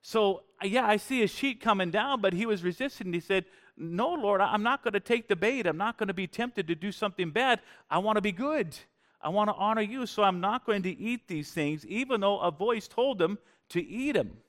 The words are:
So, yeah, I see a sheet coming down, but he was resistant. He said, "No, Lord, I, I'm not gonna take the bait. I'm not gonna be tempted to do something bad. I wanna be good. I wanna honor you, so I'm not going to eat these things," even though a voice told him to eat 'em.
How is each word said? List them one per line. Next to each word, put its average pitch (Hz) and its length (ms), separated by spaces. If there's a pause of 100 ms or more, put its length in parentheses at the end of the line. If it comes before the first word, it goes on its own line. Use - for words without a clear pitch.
So, 202 420 (180)
yeah, 220 240
I 214 120
see 247 260
a 196 40
sheet 262 340
coming 190 300
down, 233 300
but 190 120
he 190 120
was 208 180
resistant. 185 500
He 170 60
said, 190 260 (320)
"No, 196 360
Lord, 202 280
I, 202 100
I'm 208 120
not 262 200
gonna 202 160
take 233 280
the 202 80
bait. 214 320
I'm 156 100
not 214 200
gonna 196 160
be 180 140
tempted 220 400
to 170 80
do 185 160
something 185 380
bad. 233 320 (280)
I 160 100
wanna 208 220
be 208 100
good. 214 440 (460)
I 143 80
wanna 208 240
honor 220 280
you, 233 240
so 214 180
I'm 185 180
not 214 240
going 202 180
to 185 60
eat 233 380
these 151 240
things," 151 340
even 240 360
though 202 180
a 175 120
voice 208 360
told 240 340
him 185 160 (320)
to 175 120
eat 220 360
'em. 110 200 (120)